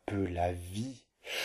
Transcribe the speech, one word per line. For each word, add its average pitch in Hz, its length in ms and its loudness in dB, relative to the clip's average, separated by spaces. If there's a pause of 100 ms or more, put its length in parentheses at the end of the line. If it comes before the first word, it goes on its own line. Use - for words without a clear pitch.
peu 98 200 2
la 87 260 2
vie ? 92 520 -4 (400)